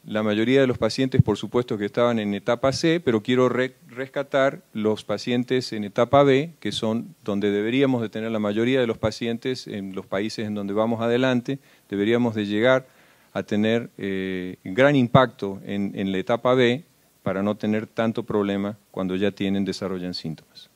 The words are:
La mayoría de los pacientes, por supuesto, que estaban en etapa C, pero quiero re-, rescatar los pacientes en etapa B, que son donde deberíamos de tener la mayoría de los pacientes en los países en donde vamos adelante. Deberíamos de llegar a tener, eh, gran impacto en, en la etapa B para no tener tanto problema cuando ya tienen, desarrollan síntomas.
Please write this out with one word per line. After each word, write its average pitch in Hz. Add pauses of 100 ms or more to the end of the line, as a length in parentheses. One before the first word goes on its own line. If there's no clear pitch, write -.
La 104
mayoría 110
de 131
los 123
pacientes, 127
por 104
supuesto, 117
que 101
estaban 120
en 104
etapa 120
C, 165
pero 110
quiero 127
re-, 127 (140)
rescatar 135 (120)
los 107
pacientes 123
en 107
etapa 120
B, 143
que 104
son 113 (100)
donde 101
deberíamos 120
de 107
tener 110
la 110
mayoría 113
de 120
los 110
pacientes 117
en 98
los 95
países 107
en 107
donde 101
vamos 113
adelante. 123 (300)
Deberíamos 110
de 107
llegar 117 (460)
a 98
tener, 110
eh, 95
gran 127
impacto 117
en, 101
en 98
la 95
etapa 120
B 127 (380)
para 95
no 101
tener 107
tanto 113
problema 101 (140)
cuando 92
ya 98
tienen, 98
desarrollan 92
síntomas. -